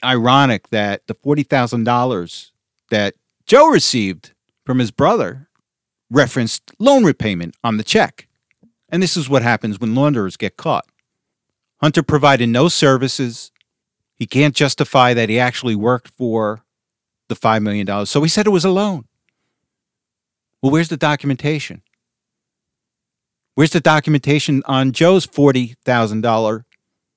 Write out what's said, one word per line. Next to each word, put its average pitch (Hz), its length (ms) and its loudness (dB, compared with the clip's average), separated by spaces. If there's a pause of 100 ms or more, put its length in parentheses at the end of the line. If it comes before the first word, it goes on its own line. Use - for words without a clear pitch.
ironic 127 680 2
that 104 400 -4
the 113 60 -12
forty 147 280 -2
thousand 123 420 -2
dollars 120 680 -4 (380)
that 104 240 -2 (320)
Joe 294 220 6
received 110 640 -2 (320)
from 127 140 -2
his 117 140 -2
brother 139 560 -2 (600)
referenced 127 680 -2
loan 254 260 4
repayment 101 580 -2
on 113 140 -2
the 107 60 -4
check? - 460 -2 (600)
And 180 140 -2
this 180 140 -2
is 139 120 -6
what 135 140 2
happens 110 380 -2
when 113 140 -4
launderers 127 420 -2
get 101 200 -8
caught. 143 300 -6 (920)
Hunter 151 260 0
provided 139 440 2
no 127 200 2
services. 131 840 -2 (640)
He 120 100 -10
can't 139 300 0
justify 131 580 2
that 117 160 0
he 110 100 -2
actually 123 360 -2
worked 117 340 -2
for 110 540 -6 (680)
the 110 60 -8
five 110 260 0
million 104 260 -4
dollars. 101 240 -6
So 143 120 0
he 165 60 2
said 208 180 0
it 214 40 4
was 180 140 0
a 190 60 2
loan. 185 340 -2 (1600)
Well, 135 80 0
where's 160 180 0
the 160 80 -6
documentation? 143 840 -4 (1700)
Where's 156 140 2
the 170 100 -2
documentation 147 840 0
on 131 280 0
Joe's 175 340 2
forty 127 480 0 (100)
thousand 110 360 0
dollar 110 440 -2 (520)